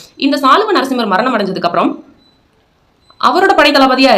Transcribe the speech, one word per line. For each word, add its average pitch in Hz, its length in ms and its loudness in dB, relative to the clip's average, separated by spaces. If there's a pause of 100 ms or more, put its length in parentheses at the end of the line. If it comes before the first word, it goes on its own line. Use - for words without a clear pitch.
(280)
இந்த 285 80 0 (120)
சாலுவ 392 320 2
நரசிம்மர் 240 340 -4
மரணம் 240 240 -2
அடைஞ்சதுக்கு 185 340 -4
அப்புறம் 208 220 -2 (1400)
அவரோட 370 320 2
படை 294 160 4
தளபதியா 262 400 2